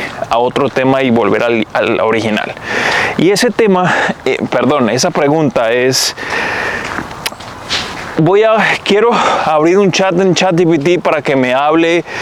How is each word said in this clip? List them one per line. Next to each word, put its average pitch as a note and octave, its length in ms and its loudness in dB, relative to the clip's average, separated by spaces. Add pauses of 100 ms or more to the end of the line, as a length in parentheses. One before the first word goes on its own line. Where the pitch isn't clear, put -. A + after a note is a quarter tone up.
(280)
a A#2 100 0
otro B2+ 300 0
tema C3+ 340 2
y C3+ 80 2
volver A2+ 320 2
al, A#2 300 0
al A2+ 280 0
original. A2 540 0 (640)
Y F3 120 4
ese G#3 200 2
tema, F#3+ 420 2 (320)
eh, C3 140 -2 (100)
perdón, B2+ 420 2
esa C3 200 0
pregunta C#3+ 640 0
es: B2+ 420 0 (2000)
voy F3+ 240 4
a, A3 140 4 (280)
quiero G#3+ 260 2 (360)
abrir D#3 320 2
un G3+ 120 4
chat F#3+ 300 0
en F#3 140 2
chat F#3 200 0
G E3 160 2
P E3+ 80 2
T E3+ 200 0
para D#3+ 240 -2
que C#3+ 140 0
me B2+ 180 2
hable D#3+ 500 2 (180)